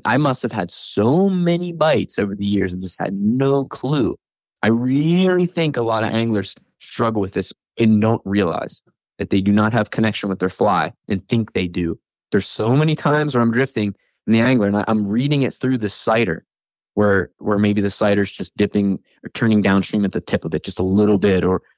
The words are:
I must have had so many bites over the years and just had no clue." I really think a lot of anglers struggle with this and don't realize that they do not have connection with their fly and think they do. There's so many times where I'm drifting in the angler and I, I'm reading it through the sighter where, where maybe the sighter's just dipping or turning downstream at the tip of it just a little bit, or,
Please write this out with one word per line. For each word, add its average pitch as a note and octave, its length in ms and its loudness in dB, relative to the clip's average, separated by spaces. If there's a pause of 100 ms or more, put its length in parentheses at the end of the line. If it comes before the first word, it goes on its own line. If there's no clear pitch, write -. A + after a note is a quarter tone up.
I A2+ 120 2
must C#3+ 260 0
have A#2 100 -4
had F#2+ 180 -4
so C#3+ 580 0
many F3 440 0
bites D3+ 440 0
over G2+ 180 -2
the G2+ 100 -6
years G2 260 0
and F2+ 100 -8
just F#2 180 -10
had G2 140 -4
no C3 520 0
clue." C#3+ 500 -4 (460)
I G2+ 60 0
really D#3+ 800 2
think D#3+ 300 -2
a B2 60 -2
lot A2+ 220 -2
of A2 80 -2
anglers A2 440 -2 (240)
struggle A2 420 -2
with F#2+ 120 -6
this G2 180 -4 (260)
and A2 240 4
don't A2 220 2
realize G2 580 -2 (360)
that G2 140 -6
they G2+ 100 2
do G2 100 2
not G#2+ 220 4
have A2 180 0
connection G#2+ 380 -2
with F#2 100 -4
their F#2 100 -2
fly F2+ 440 0 (160)
and F#2+ 180 -4
think A2+ 260 -2
they F#2 140 -2
do. F2 320 -4 (320)
There's G2+ 160 0
so A2+ 280 0
many D#3 200 2
times D3+ 400 0
where A#2+ 60 4
I'm A#2 100 2
drifting A2+ 440 -2 (320)
in G#2+ 60 2
the A2+ 60 4
angler A#2 280 2
and G2+ 100 0
I, G#2 100 0
I'm A2 200 0
reading C#3 340 0
it A#2+ 120 -2
through C3 260 -2
the G#2 100 -4
sighter A2 560 -2 (480)
where, G2+ 460 2
where G#2+ 180 -2
maybe G#2 240 2
the G2+ 80 0
sighter's G2+ 420 0
just - 260 -12
dipping G2+ 420 0 (240)
or - 60 -12
turning A2 320 2
downstream G2 440 2
at F#2 80 -2
the F2+ 80 -4
tip - 240 -4
of E2 80 -6
it - 100 -4
just - 160 -8
a F2+ 40 -2
little G#2 340 4
bit, F#2 260 2
or, E2 180 0 (160)